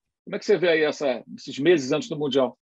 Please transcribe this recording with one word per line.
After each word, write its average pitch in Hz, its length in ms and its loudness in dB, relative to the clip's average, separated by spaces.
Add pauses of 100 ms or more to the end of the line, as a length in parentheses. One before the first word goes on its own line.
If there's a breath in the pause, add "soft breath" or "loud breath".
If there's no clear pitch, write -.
(260)
Como 190 100 -10
é 202 40 -10
que - 60 -16
você 202 120 4
vê 165 100 0
aí 160 160 4
essa, 135 400 -2 (140)
esses 127 200 -14
meses 143 360 2
antes 151 160 -2
do 156 100 -6
Mundial? 135 420 0